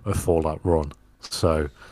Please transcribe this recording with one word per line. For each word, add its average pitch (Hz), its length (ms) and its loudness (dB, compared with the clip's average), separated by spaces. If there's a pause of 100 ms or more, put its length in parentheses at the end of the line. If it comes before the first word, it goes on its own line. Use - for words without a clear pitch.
a, 101 40 -6
a 95 40 -2
four-lap 80 500 0
run. 78 280 2 (300)
So 78 480 0 (220)